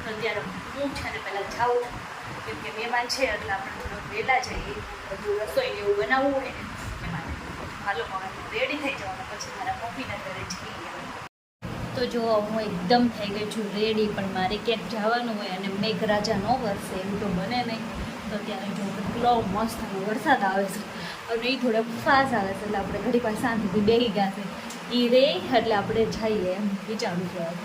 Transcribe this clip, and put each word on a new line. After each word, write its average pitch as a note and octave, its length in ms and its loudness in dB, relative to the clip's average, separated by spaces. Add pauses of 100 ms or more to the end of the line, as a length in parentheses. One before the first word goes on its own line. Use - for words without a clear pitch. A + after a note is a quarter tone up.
તો A3 60 -8
અત્યારે G#3+ 300 -2
હું F#3+ 500 -4
છે - 140 -6
ને A3 220 -4
પહેલાં G3 180 -4
જાઉં A#3+ 320 2
છું, - 720 -4
કેમ A3+ 100 -6
કે G#3+ 140 -8 (100)
મહેમાન A#3+ 280 0
છે B3+ 160 0
એટલે G#3+ 280 -2
આપણે G3 200 -4
થોડુંક - 420 -8
વહેલા B3+ 260 4
જઈએ, - 360 -4 (360)
બધું G#3 280 -2
રસોઈ A3+ 280 0
ને G#3 120 -4
એવું G3+ 180 4
બનાવવું C4 340 4
હોય C4+ 100 2
ને C4 80 -4
એ - 640 -8
માટે. - 200 -6 (540)
હાલો, A3+ 180 -2
હવે - 240 -6
હું - 320 -6
રેડી C4+ 180 0
થઈ C#4 180 -2
જાઉં F#3+ 180 -6
અને F#3 160 -8
પછી - 280 -10
મારા - 160 -2
મમ્મીના F5 420 -6
ઘરે F#3 340 -8
જઈએ. - 400 -10 (1040)
તો B3 100 2
જો, A#3+ 160 0
હું A3 400 2
એકદમ G#3 460 4
થઈ G#3 200 -2
ગઈ G#3+ 180 -2
છું G#3 340 -2
રેડી, G#3+ 280 4
પણ G3+ 160 -2
મારે F#3+ 420 0
ક્યાંક G3+ 260 0
જવાનું A3+ 460 2
હોય G3+ 120 -4
અને F#3+ 180 -4
મેઘરાજા G#3 680 2
ન G3 120 0 (160)
વરસે G3+ 320 -2
એવું G3 240 -2
તો G#3+ 80 0
બને A3 360 0
નહીં. A3+ 200 -2 (460)
તો A3 60 -4
અત્યારે G3+ 320 -4
જો, G3+ 160 -2
કેટલો A3+ 600 2 (100)
મસ્ત G#3 560 -2
વરસાદ B3+ 340 4
આવે F#3+ 200 2
છે G3+ 360 -6 (340)
અને A#3 140 0
એ C4 80 4
થોડોક A3+ 300 2 (200)
ફાસ્ટ C4+ 280 6
આવે G3 200 2
છે, G3 120 -4
એટલે G#3 120 0
આપણે G3 220 -2
ઘડીક A#3+ 240 4
વાર G#3+ 100 0
શાંતિથી G#3+ 460 2
બેસી A3+ 300 6
ગયા G3 200 2
છે. - 400 -8 (260)
ઈ A#3+ 120 6
રે C#4 340 8 (160)
એટલે G#3+ 180 4
આપણે A3 300 4
જઈએ, G3 480 0
એમ G3+ 160 0 (180)
વિચારું F#3+ 400 -2
છું F3 180 -4
હવે. E3+ 200 -4